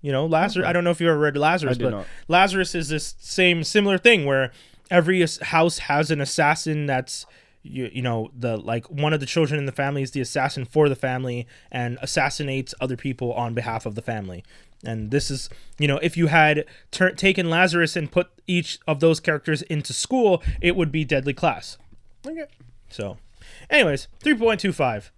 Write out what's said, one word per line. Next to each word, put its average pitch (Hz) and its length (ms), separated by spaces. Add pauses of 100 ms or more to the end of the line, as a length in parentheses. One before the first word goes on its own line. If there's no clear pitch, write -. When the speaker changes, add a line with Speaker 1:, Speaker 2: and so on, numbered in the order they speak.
Speaker 1:
You 143 100
know, 135 140
Lazarus. 175 380
Speaker 2:
Okay. 170 60
Speaker 1:
I - 20
don't 175 120
know 175 60
if 165 100
you 170 80
ever 156 100
read 147 180
Lazarus, 151 400
Speaker 2:
I - 20
did 117 60
Speaker 1:
but 123 60
Speaker 2:
not. 101 160 (220)
Speaker 1:
Lazarus 185 460
is 160 140
this 151 300
same 175 460
similar 202 340
thing 208 280
where 135 260 (380)
every 175 320
as-, 160 160
house 165 400
has 147 320
an 147 100
assassin 151 640
that's, 135 400 (360)
you, 131 300
you 123 100
know, 117 340
the, 120 200
like, 113 320
one 151 240
of 156 80
the 135 60
children 151 320
in 143 80
the 131 60
family 143 300
is 131 100
the 143 80
assassin 131 440
for 151 240
the 135 60
family 127 520 (260)
and 120 300
assassinates 135 760
other 131 160
people 123 360
on 117 220
behalf 117 300
of 107 120
the 113 60
family. 95 420 (400)
And 110 260
this 139 200
is, 135 180 (300)
you 147 100
know, 139 100
if 160 180
you 165 120
had 151 380 (260)
tur-, 185 200
taken 185 380
Lazarus 170 460
and 156 160
put 180 160 (180)
each 175 400
of 151 140
those 165 180
characters 151 440
into - 300
school, 220 480 (200)
it 175 160
would 160 160
be 156 120
Deadly 135 300
Class. - 440 (460)
Speaker 2:
Okay. 311 200 (460)
Speaker 1:
So, 101 260 (540)
anyways, 180 360 (160)
three 294 140
point 220 240
two 190 120
five. 117 440